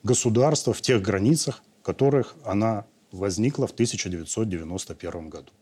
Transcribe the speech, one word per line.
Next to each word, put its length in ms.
государство 680
в 80
тех 200
границах, 600
в 40
которых 500
она 400
возникла 540
в 80
тысяча 360
девятьсот 380
девяносто 460
первом 360
году. 220